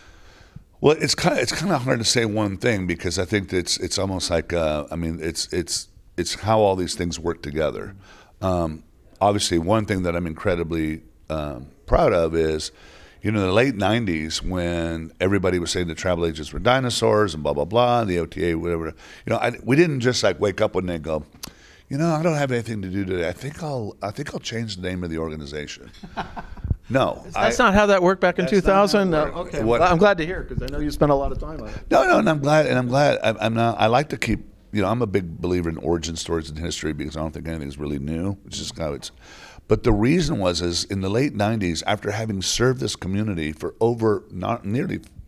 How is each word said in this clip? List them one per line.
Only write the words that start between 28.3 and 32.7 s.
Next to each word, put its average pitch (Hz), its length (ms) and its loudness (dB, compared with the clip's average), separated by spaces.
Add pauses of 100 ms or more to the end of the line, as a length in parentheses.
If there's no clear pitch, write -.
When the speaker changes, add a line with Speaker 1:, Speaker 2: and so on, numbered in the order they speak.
Speaker 2:
in 185 60 0
Speaker 1:
That's 131 60 -4 (140)
not 196 80 6
how 196 80 6
it 208 40 6
Speaker 2:
two 190 60 0
thousand? 202 180 4
No, 156 160 2
Speaker 1:
worked. 143 100 -6
Speaker 2:
okay. 165 260 -6
Speaker 1:
What 117 180 4
Speaker 2:
Well, 180 120 6
I'm 165 60 6
glad 202 200 6
to 156 80 -2
hear, 175 160 -6
'cause 123 180 -6
I 120 120 -2
know 147 80 -4
you 147 100 -2
spent 143 220 4
a - 20 6
lot 139 160 0
of 127 80 -4
time 151 220 -8
on 107 80 -10
it. - 100 -10 (100)
Speaker 1:
No, - 140 6
no, 359 160 6
and 220 100 4
I'm 156 120 2
glad, 151 260 4
and 127 100 2